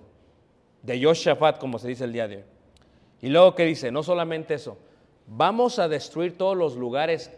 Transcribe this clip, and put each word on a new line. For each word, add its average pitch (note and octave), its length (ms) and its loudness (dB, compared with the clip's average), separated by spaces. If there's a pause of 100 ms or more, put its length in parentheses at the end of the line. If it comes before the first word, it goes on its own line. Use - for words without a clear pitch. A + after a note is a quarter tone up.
(840)
de B2 180 -6
Yoshafat, D3+ 580 2
como B2+ 200 -6
se B2 100 -8
dice B2 160 -6
el A#2+ 80 -6
día A2+ 160 -4
de G2+ 80 -12
hoy. G2 80 -18 (800)
Y B2 80 -6
luego, F3 240 8
¿qué E3+ 100 2
dice? C#3 260 -2
No D3 120 -4
solamente E3 520 -4
eso, A#2 240 -10 (480)
"Vamos G#3 520 0
a F3 100 2
destruir D#3+ 480 -4
todos F#3+ 200 0
los D3+ 200 -2
lugares C#3+ 600 -4